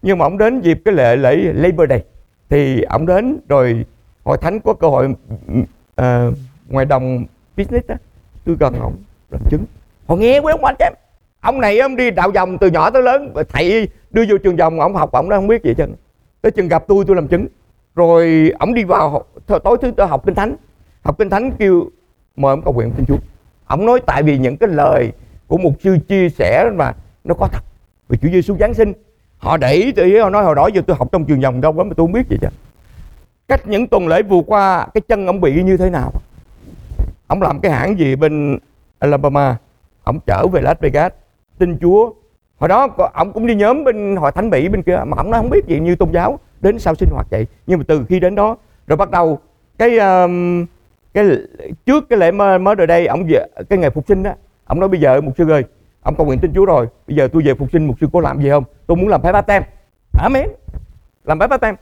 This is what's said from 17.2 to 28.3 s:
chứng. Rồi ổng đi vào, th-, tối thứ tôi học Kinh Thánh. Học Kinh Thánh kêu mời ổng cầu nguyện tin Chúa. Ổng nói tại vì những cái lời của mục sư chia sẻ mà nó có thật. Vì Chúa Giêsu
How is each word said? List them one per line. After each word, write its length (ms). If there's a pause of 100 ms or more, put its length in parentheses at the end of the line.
chứng. 200 (480)
Rồi 640
ổng 140
đi 100
vào, 400 (240)
th-, 120
tối 220
thứ 160
tôi 100
học 180
Kinh 100
Thánh. 200 (460)
Học 160
Kinh 120
Thánh 220
kêu 340 (500)
mời 180
ổng 80
cầu 120
nguyện 240
tin 80
Chúa. 120 (500)
Ổng 180
nói 200
tại 180
vì 140
những 200
cái 120
lời 420 (360)
của 100
mục 160 (100)
sư 140 (100)
chia 220
sẻ 460
mà 180 (300)
nó 100
có 140
thật. 160 (460)
Vì 120
Chúa 80
Giêsu 280